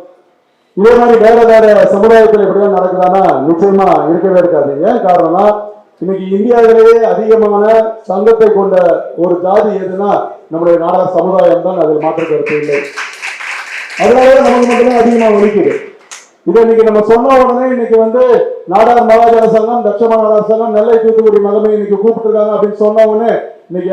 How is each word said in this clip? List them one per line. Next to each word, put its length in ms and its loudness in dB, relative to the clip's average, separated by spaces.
இதே 260 4
மாதிரி 240 4
வேற 120 4
வேற 140 4
சமுதாயத்துல 540 4
இப்படிதான் 300 0
நடக்குதானா? 460 0
நிச்சயமா 400 0
இருக்கவே 340 0
இருக்காது. 280 -2
ஏன் 180 -2
காரணம்னா 400 0
இன்னைக்கு 200 -6
இந்தியாவிலேயே 600 4
அதிகமான 560 0
சங்கத்தை 460 2
கொண்ட 200 0
ஒரு 120 0
ஜாதி 260 0
எதுனா 260 -6
நம்முடைய 260 0
நாடார் 360 -2
சமுதாயம் 520 0
தான், 160 -6
அதில் 220 -2
மாற்று 260 -4
கருத்து 280 -4
இல்லை. 200 -4
அதனாலயே 320 4
நமக்கு 240 0
மட்டுமே 320 0
அதிகமா 340 2
ஒலிக்குது. 360 0
இதை 160 2
இன்னைக்கு 240 2
நம்ம 220 0
சொன்ன 320 2
உடனே 220 -2
இன்னைக்கு 280 -2
வந்து 200 0
நாடார் 280 2
மகாஜன 440 4
சங்கம், 320 -2
தட்சமா 380 0
நாடார் 260 0
சங்கம், 260 -2
நெல்லை 280 2
தூத்துக்குடி 420 2
மகமை 300 -2
இன்னைக்கு 260 -2
கூப்பிட்டுருக்காங்க 540 -2
அப்படின்னு 280 -4
சொன்ன 280 2
உடனே 200 -2
இன்னைக்கு 240 -6